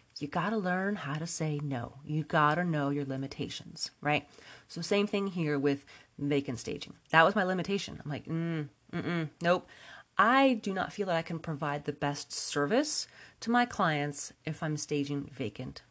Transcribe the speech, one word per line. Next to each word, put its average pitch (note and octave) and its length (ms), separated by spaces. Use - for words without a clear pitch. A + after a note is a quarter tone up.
you C#3+ 80
gotta F#3 300
learn F#3+ 400
how D3 180
to D#3 100
say D#3 380
no. C3+ 420
You D3+ 180
gotta D#3 420
know D3+ 240
your C#3+ 160
limitations," - 840
right? D3 260
So - 140
same G3+ 260
thing G3+ 200
here E3 300
with C#3 280
vacant C#3 420
staging. - 360
That D#3+ 140
was G3+ 100
my G3+ 100
limitation. F#3 580
I'm C#3+ 80
like, C3+ 140
"Mm, E3 420
mm-mm, C#3 380
nope." F3 260
I B3+ 380
do G#3 180
not F#3 180
feel G3 160
that F3 80
I D#3+ 60
can E3 180
provide D3 460
the C#3+ 80
best C#3+ 400
service G3+ 720
to - 100
my A#3+ 160
clients D3+ 680
if D#3+ 180
I'm D3+ 140
staging C#3+ 580
vacant - 580